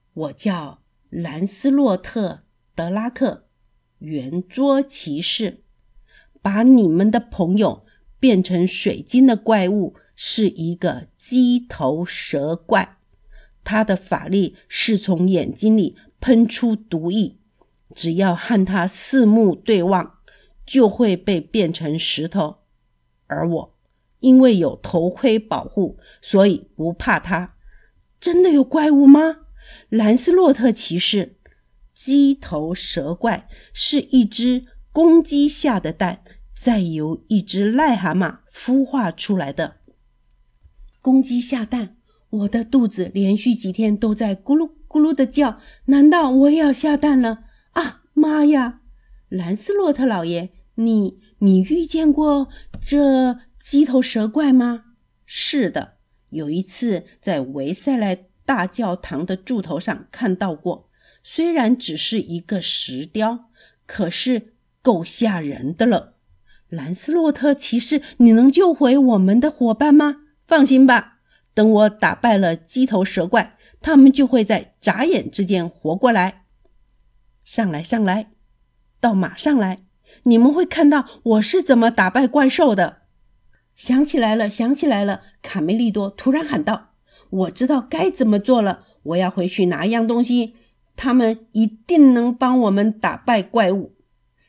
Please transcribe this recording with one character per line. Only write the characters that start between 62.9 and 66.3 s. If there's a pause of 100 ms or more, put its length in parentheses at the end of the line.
雕， (360)
可
是 (280)
够
吓
人
的
了。 (520)